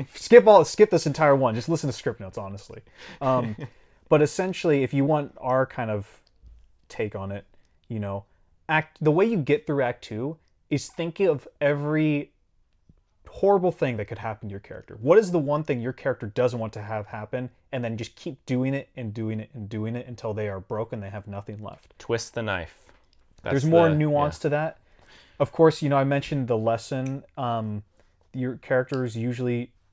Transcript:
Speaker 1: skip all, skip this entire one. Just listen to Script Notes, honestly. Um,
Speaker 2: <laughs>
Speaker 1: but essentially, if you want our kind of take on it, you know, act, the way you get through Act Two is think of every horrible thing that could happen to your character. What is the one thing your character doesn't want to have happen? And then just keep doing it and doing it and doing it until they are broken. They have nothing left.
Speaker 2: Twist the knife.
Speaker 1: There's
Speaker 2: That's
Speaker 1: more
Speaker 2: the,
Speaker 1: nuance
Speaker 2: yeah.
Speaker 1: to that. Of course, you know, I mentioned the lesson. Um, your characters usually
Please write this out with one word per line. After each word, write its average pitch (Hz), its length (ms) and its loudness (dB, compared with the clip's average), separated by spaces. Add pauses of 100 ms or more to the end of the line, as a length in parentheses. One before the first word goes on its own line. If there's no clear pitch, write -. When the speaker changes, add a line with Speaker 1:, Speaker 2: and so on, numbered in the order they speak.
(160)
Speaker 1:
skip 226 320 8
all, 196 180 10
skip - 240 4
this 170 180 2
entire 147 280 4
one. 127 200 0
Just 117 140 -6
listen 156 180 -2
to 127 80 -4
Script - 240 -6
Notes, 95 180 -14
honestly. 101 440 -14 (400)
Um, 123 340 0 (280)
Speaker 2:
<laughs> - 260 -20
Speaker 1:
but 151 120 6
essentially, 156 640 0
if 127 100 -4
you 139 120 2
want 147 340 0
our 127 260 2
kind 120 260 -6
of 104 300 -8 (680)
take 107 260 -6
on 98 160 -8
it, 101 140 -10 (420)
you 113 120 -6
know, 98 260 -6 (420)
act, 156 320 -2
the 156 120 2
way 180 140 4
you 233 120 0
get 143 300 0
through 139 160 0
Act 123 200 -4
Two 131 340 -8 (320)
is 143 200 -2
think 170 300 -8
of 170 280 0 (140)
every 147 680 0 (1000)
horrible 190 420 2
thing 127 260 -2
that 107 80 -4
could 110 140 -12
happen 107 300 -8
to - 20 -10
your 98 80 -12
character. - 420 -18
What 156 160 6
is 202 140 4
the 175 80 2
one 147 240 -2
thing 131 180 -2
your 127 120 -4
character 127 340 -4
doesn't 123 320 0
want 110 140 -6
to 110 80 -10
have 104 260 -8
happen? 120 420 -10 (220)
And 127 120 -4
then 113 140 -4
just 110 180 -10
keep - 300 -12
doing 131 280 0
it 139 220 -6
and 113 180 -8
doing 110 260 -4
it 107 140 -12
and 107 140 -12
doing 110 280 -6
it 120 120 -8
until 117 260 -8
they 104 160 -4
are 95 100 -8
broken. 110 400 -8
They 98 100 -10
have 101 180 -12
nothing 101 360 -12
left. - 340 -18
Speaker 2:
Twist - 380 -4
the 117 80 -4
knife. 92 340 -6 (640)
Speaker 1:
There's 135 220 -2
Speaker 2:
That's - 80 -2
Speaker 1:
more 165 180 6
Speaker 2:
the, 156 60 2
Speaker 1:
nuance 147 420 0
Speaker 2:
yeah. - 60 -12
Speaker 1:
to 156 60 0
that. 147 280 -2 (640)
Of 139 120 0
course, 160 300 4
you 147 80 0
know, 139 80 4
I 139 60 4
mentioned 139 440 0
the 117 100 2
lesson. 131 640 -2 (140)
Um, 110 460 -4 (500)
your 127 240 -4
characters 127 600 -2
usually 120 540 -2 (220)